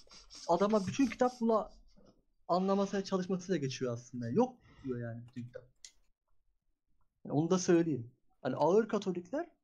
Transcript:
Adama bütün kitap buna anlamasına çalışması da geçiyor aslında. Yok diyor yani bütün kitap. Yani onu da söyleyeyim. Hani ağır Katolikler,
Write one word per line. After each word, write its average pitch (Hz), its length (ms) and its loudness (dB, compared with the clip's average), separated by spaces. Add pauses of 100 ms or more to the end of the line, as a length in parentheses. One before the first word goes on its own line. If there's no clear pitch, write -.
(480)
Adama 196 380 2
bütün 269 200 2
kitap 247 340 -2
buna 226 300 0 (760)
anlamasına 196 560 2
çalışması 185 480 -2
da 175 40 2
geçiyor 131 360 -2
aslında. 120 360 -8
Yok 226 260 2 (300)
diyor 123 140 -4
yani 117 300 -8
bütün 120 160 -12
kitap. - 180 -16 (1600)
Yani - 80 -8
onu 160 180 0
da 185 80 4
söyleyeyim. 165 520 2 (320)
Hani 123 140 -2
ağır 190 320 4
Katolikler, 202 600 -4 (160)